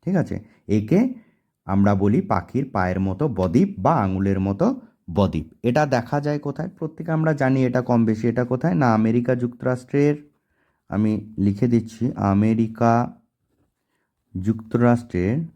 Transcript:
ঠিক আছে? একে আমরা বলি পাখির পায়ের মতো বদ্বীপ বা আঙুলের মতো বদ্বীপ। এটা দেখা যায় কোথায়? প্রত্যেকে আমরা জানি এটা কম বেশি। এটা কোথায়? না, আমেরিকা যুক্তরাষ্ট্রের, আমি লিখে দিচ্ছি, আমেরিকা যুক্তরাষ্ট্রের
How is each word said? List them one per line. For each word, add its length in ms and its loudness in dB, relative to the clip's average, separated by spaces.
ঠিক 120 -2
আছে? 280 -2
একে 460 2
আমরা 300 2
বলি 260 2
পাখির 500 -4
পায়ের 300 -2
মতো 280 -2
বদ্বীপ 500 0
বা 240 2
আঙুলের 380 0
মতো 400 0
বদ্বীপ। 420 0
এটা 240 2
দেখা 340 -2
যায় 180 -4
কোথায়? 300 -8
প্রত্যেকে 440 -10
আমরা 200 0
জানি 320 2
এটা 180 0
কম 220 2
বেশি। 240 0
এটা 160 0
কোথায়? 300 -2
না, 200 2
আমেরিকা 400 2
যুক্তরাষ্ট্রের, 960 -2
আমি 500 -2
লিখে 300 0
দিচ্ছি, 480 -2
আমেরিকা 1040 2
যুক্তরাষ্ট্রের 1040 0